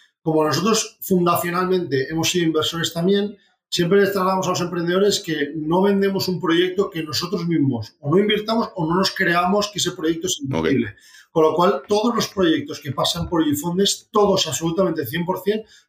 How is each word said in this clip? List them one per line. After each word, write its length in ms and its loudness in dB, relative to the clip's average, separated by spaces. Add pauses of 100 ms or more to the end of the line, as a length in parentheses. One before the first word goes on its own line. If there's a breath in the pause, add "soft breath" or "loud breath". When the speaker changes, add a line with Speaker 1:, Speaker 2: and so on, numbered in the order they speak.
(200 soft breath)
Speaker 1:
como 240 2
nosotros 560 0
fundacionalmente 1080 0
hemos 200 0
sido 140 0
inversores 480 0
también, 460 0 (320 soft breath)
siempre 320 2
les 100 2
trasladamos 340 0
a 40 0
los 100 -2
emprendedores 600 0
que 360 -4
no 240 2
vendemos 480 2
un 100 -4
proyecto 520 0
que 120 -6
nosotros 440 -4
mismos 540 0
o 140 -2
no 60 6
invirtamos 540 0
o 120 -2
no 100 0
nos 140 2
creamos 640 0
que 60 -8
ese 140 -2
proyecto 340 -2
es 120 -4
Speaker 2:
Ok. 120 -8
Speaker 1:
invertible. 460 0 (360 loud breath)
Con 120 4
lo 100 2
cual, 340 2
todos 260 2
los 140 -2
proyectos 520 -2
que 120 -10
pasan 380 -4
por 100 2
Ufundes, 720 -2
todos 340 4
absolutamente 600 -2
cien 180 -4
por 180 -4
cien, 220 -2 (240 loud breath)